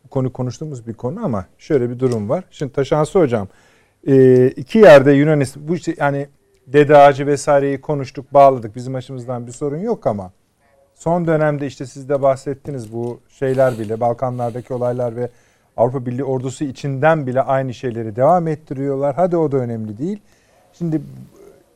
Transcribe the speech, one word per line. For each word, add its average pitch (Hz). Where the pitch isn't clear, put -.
Bu -
konu 131
konuştuğumuz 127
bir 113
konu 170
ama 107
şöyle 123
bir 123
durum 117
var. 170
Şimdi 135
Taşansı 151
Hocam, 117
e, 127
iki -
yerde 147
Yunanistan, 147
bu 170
işte 165
yani 143
Dede 147
Ağacı 143
vesaireyi 139
konuştuk, 139
bağladık. 131
Bizim 127
açımızdan 123
bir 120
sorun 147
yok 208
ama 98
son 170
dönemde 151
işte 131
siz 131
de 139
bahsettiniz 135
bu 117
şeyler 131
bile, 110
Balkanlardaki 120
olaylar 123
ve 123
Avrupa 123
Birliği 123
ordusu 131
içinden 143
bile 127
aynı 135
şeyleri 113
devam 160
ettiriyorlar. 139
Hadi 175
o 156
da 139
önemli 113
değil. 190
Şimdi 160